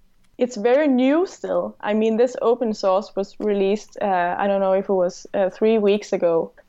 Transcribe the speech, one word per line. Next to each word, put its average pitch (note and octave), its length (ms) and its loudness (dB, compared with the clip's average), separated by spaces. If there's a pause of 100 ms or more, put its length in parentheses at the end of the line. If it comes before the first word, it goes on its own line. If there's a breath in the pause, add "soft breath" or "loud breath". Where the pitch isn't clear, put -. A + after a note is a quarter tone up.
(380)
It's B3 200 -4
very B3+ 300 2
new C4+ 400 4
still. F#3+ 520 -4
I G#3+ 140 -4
mean, A3 240 0
this A#3+ 240 0
open A#3 320 0
source G3 420 -2
was G3 240 -6
released, G3+ 600 -2
uh, F3+ 360 0
I G3+ 100 0
don't G3 140 0
know F#3+ 120 2
if G3 160 -2
it G3+ 40 0
was, F#3 400 -2
uh, G3 180 0
three A3 260 2
weeks G#3 340 0
ago, E3+ 400 0 (180)